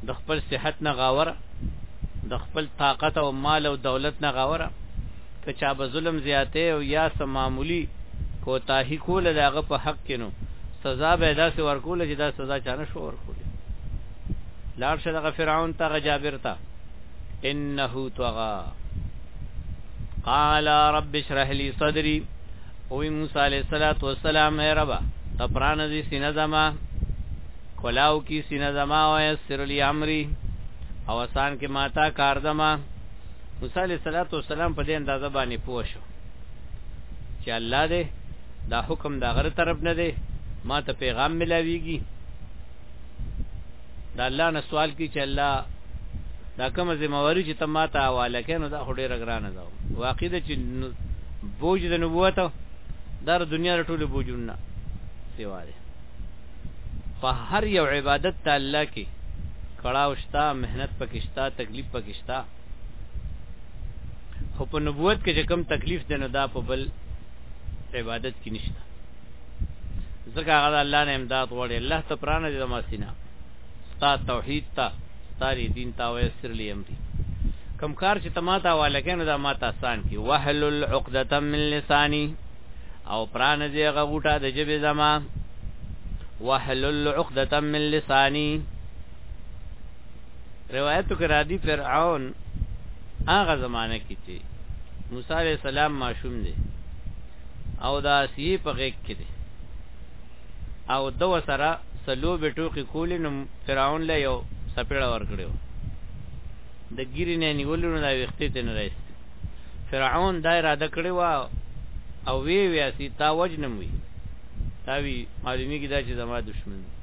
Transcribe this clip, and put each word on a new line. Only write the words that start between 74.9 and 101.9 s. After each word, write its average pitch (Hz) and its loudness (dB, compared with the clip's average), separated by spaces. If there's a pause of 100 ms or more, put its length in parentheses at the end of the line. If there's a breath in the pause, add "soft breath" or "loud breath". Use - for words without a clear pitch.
ستا 131 -2
دې 120 0
دین 123 -4
ته، 120 -2
ویسر 120 0
لي 107 -2
امري. 101 -6 (840 loud breath)
کوم 151 -2
کار 196 2
چې 165 -4
ته 175 0
ما 185 4
ته 175 2
حواله 147 4
کوې، 170 0
نو 165 0
دا 151 2
ما 139 0
ته 127 -2
آسان 117 0
کړي. - 0
واحلل 147 2
عقدة 131 2
من 147 2
لساني، 147 4 (880 loud breath)
او 110 0
پرانه 147 4
دي 151 2
هغه 147 4
غوټه 151 4
د 131 0 (100)
ژبې 151 2
زما. 151 6 (1300)
واحلل 135 2
عقدة 143 2
من 151 2
لساني. 147 4 (2250)
روایتو 147 2
کې 165 2
راځي 151 4
فرعون 147 4 (1080)
هغه 175 6
زمانه 117 0
کې 104 -6
چې 90 -8 (720)
موسی 127 -4
علیه 160 4
السلام 147 2
ماشوم 123 -2
دی - -2 (1300)
او 135 2
د 139 0
آسیې 143 4
په 151 0
غېږ 131 0 (120)
کې 110 -4
دی، - -8 (1700)
او 135 0
ده 165 0
ورسره 151 2 (360)